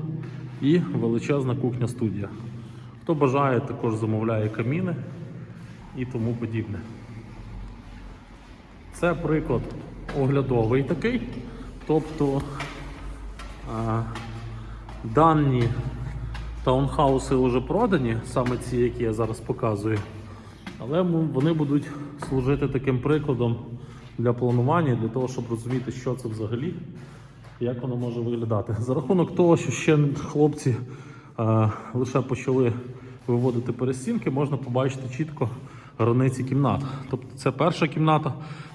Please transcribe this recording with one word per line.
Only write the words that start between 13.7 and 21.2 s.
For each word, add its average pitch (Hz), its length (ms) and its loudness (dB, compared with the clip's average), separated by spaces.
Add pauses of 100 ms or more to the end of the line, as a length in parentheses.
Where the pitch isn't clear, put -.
а, 113 280 0 (1000)
дані 139 600 6 (1040)
таунхауси 135 680 4
вже 127 260 4
продані, 156 640 2
саме 123 320 0
ці, - 200 -2
які 120 260 2
я 110 100 2
зараз 110 260 -2
показую. 110 600 0 (800)
Але 147 220 0
м-, 165 320 2